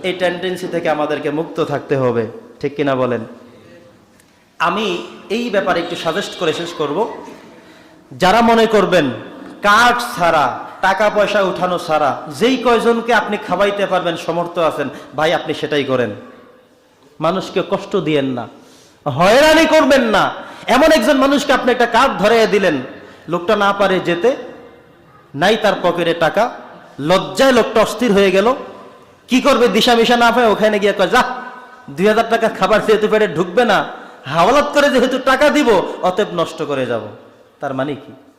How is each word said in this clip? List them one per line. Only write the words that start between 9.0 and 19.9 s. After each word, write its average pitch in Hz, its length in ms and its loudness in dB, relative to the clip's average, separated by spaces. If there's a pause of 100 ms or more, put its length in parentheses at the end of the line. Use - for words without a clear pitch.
কার্ড 226 360 4 (200)
ছাড়া, 160 420 0 (220)
টাকা 196 280 2
পয়সা 208 320 0
উঠানো 180 380 -2
ছাড়া 151 420 0 (180)
যেই 247 180 2
কয়জনকে 233 560 2
আপনি 208 240 0
খাওয়াইতে 202 480 -2
পারবেন, 170 320 -2
সমর্থ 170 420 -4
আছেন, 147 300 -2 (260)
ভাই, 156 180 0
আপনি 151 200 -4
সেটাই 147 300 -2
করেন। 123 260 -2 (1080)
মানুষকে 180 500 -4
কষ্ট - 260 -6
দিয়েন 151 300 0
না, 123 220 -6 (580)
হয়রানি 247 600 4
করবেন 285 360 4